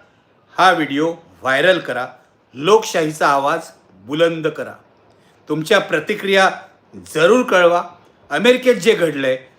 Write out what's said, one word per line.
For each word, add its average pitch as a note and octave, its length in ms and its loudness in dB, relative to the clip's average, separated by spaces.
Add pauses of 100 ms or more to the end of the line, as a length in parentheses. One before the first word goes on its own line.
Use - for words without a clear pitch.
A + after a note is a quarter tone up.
(580)
हा F#3 140 4
व्हिडिओ D#3 420 -2 (280)
व्हायरल D3 380 0
करा, B2 280 -8 (460)
लोकशाहीचा E3 760 0
आवाज C#3+ 320 0 (320)
बुलंद D#3+ 560 -2
करा. A#2+ 260 -8 (760)
तुमच्या D#3 300 2
प्रतिक्रिया G3 720 0 (640)
जरूर G3 280 4
कळवा. F3 400 2 (460)
अमेरिकेत B3 460 2
जे G3+ 180 0
घडलंय C#3 440 -2 (220)